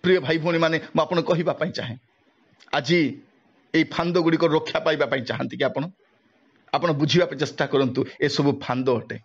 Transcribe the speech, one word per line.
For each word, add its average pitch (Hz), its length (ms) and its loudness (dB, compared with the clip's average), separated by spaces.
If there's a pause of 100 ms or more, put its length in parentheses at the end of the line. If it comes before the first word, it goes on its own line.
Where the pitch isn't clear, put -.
ପ୍ରିୟ 185 160 4
ଭାଇ 156 180 0
ଭଉଣୀମାନେ, 165 400 2 (180)
ମୁଁ 160 60 4
ଆପଣଙ୍କୁ 170 320 0
କହିବା 165 200 0
ପାଇଁ - 180 -4
ଚାହେଁ, 117 260 -8 (760)
ଆଜି 143 480 0 (540)
ଏଇ 160 80 4
ଫାନ୍ଦଗୁଡ଼ିକ 170 640 2
ରକ୍ଷା 156 340 0
ପାଇବା 147 260 2
ପାଇଁ 135 160 -2
ଚାହାନ୍ତି 120 360 -6
କି 139 60 0
ଆପଣ? 139 240 -2 (840)
ଆପଣ 160 180 0
ବୁଝିବା 156 340 2
ପାଇଁ 156 140 -10
ଚେଷ୍ଟା 147 260 -2
କରନ୍ତୁ, 135 400 0 (160)
ଏସବୁ 143 420 0
ଫାନ୍ଦ 127 260 -2
ଅଟେ। 113 360 -2